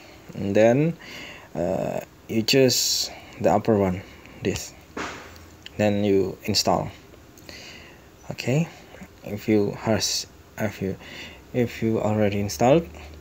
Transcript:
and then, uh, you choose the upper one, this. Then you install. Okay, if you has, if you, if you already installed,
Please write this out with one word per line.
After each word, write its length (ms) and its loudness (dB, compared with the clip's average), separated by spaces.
and 160 -2
then, 400 6
uh, 480 -2
you 160 -2
choose 640 2
the 80 4
upper 240 4
one, 320 2
this. 280 -6
Then 320 2
you 400 2
install. 480 0
Okay, 400 -2
if 240 -4
you 240 4
has, 560 -2
if 240 -4
you, 120 -2
if 320 -2
you 160 0
already 400 2
installed, 480 4